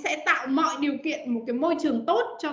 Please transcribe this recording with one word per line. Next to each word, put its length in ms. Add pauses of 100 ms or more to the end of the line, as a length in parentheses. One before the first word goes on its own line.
sẽ 220
tạo 200
mọi 340
điều 240
kiện, 300
một 120
cái 80
môi 280
trường 240
tốt 320
cho 140